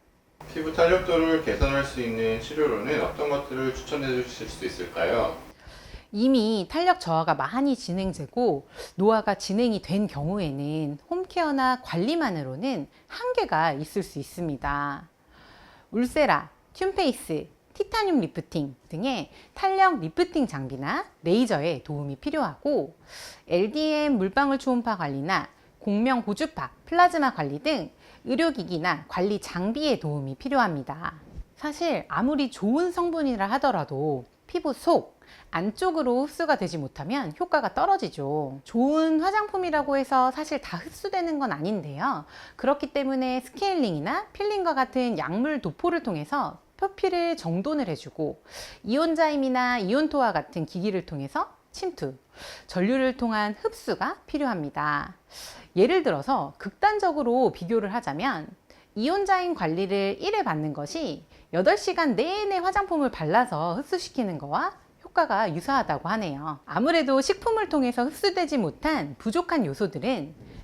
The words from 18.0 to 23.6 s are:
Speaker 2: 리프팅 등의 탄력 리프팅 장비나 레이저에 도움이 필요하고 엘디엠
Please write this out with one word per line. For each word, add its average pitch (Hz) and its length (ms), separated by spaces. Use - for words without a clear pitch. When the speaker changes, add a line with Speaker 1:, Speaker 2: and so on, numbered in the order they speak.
Speaker 2:
리프팅 151 560
등의 202 420
탄력 381 480
리프팅 294 460
장비나 139 580
레이저에 170 600
도움이 143 340
필요하고 269 800
엘디엠 294 720